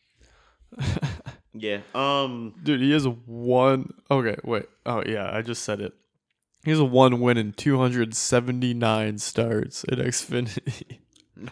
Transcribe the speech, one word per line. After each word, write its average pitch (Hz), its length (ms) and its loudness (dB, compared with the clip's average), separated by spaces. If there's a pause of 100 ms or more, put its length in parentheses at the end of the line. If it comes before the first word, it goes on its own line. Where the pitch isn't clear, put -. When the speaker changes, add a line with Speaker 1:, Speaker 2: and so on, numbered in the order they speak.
(800)
Speaker 1:
<laughs> - 80 -4 (720)
Speaker 2:
Yeah. 104 220 -6 (140)
Um. 131 580 -2 (100)
Speaker 1:
Dude, 143 200 0
he 139 100 4
has 143 160 2
one. 123 880 0 (160)
Okay, 123 340 2
wait. 113 220 -2 (180)
Oh 120 220 -2
yeah, 104 280 -4
I 107 60 -2
just 117 240 -8
said 104 160 -4
it. 98 140 -8 (680)
He 156 60 -2
has 156 80 4
a 147 60 6
one 127 380 6
win 120 160 4
in 104 160 -2
two 139 240 2
hundred 123 360 0
seventy-nine 120 1040 0
starts 117 680 -2
at 127 120 -2
Xfinity. 123 1040 -6
<laughs> - 360 -20 (140)